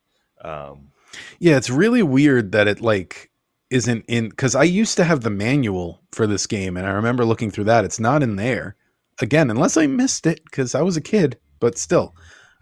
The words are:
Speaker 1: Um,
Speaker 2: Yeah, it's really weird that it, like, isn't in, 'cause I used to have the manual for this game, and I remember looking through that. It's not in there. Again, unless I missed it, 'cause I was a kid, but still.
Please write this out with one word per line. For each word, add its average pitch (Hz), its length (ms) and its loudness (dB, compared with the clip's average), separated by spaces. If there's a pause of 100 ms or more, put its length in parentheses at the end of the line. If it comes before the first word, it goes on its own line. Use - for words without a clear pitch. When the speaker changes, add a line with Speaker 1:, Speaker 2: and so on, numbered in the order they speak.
(420)
Speaker 1:
Um, 71 480 -14 (500)
Speaker 2:
Yeah, 160 180 4
it's 120 120 -2
really 214 340 2
weird 131 480 4
that 107 160 4
it, 98 140 -2
like, 104 500 -2 (380)
isn't 120 380 -2
in, 113 240 -2
'cause 127 220 -2
I 139 100 2
used 185 340 2
to 196 60 2
have 160 180 2
the 113 80 -2
manual 101 720 -2 (100)
for 113 160 0
this 101 180 -2
game, 92 320 -6
and 92 80 -6
I 98 60 -2
remember 117 340 0
looking 113 260 -2
through 107 140 -6
that. 113 200 4
It's - 140 -8
not 127 220 2
in 113 140 0
there. 98 400 -4 (460)
Again, 131 280 2
unless 139 280 0
I 311 100 2
missed 262 400 -2
it, - 240 -4
'cause 131 240 -4
I 135 60 0
was 175 160 0
a 151 40 -4
kid, 160 360 0 (220)
but - 180 0
still. 135 380 -2 (460)